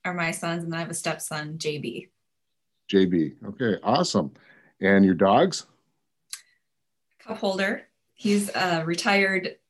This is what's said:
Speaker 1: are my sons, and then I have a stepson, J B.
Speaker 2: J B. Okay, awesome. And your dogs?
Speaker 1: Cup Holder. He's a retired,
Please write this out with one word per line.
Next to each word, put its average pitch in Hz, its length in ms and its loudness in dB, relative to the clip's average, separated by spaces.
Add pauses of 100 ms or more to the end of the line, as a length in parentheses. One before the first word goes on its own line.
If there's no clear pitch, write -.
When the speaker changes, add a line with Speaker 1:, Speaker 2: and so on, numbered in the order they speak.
Speaker 1:
are 185 80 -4
my 165 180 -2
sons, 170 320 -6
and 165 80 -8
then 165 60 -6
I 165 40 -4
have 160 80 -8
a 165 60 -10
stepson, 156 640 -8
J 151 180 -6
B. 131 300 -10 (800)
Speaker 2:
J 95 180 4
B. 85 280 0 (120)
Okay, 104 380 -2
awesome. 110 480 0 (480)
And 98 240 6
your 95 100 6
dogs? 107 540 2 (1500)
Speaker 1:
Cup - 180 -12
Holder. 196 460 -4 (320)
He's 202 400 0
a 170 300 0
retired, 190 720 0 (120)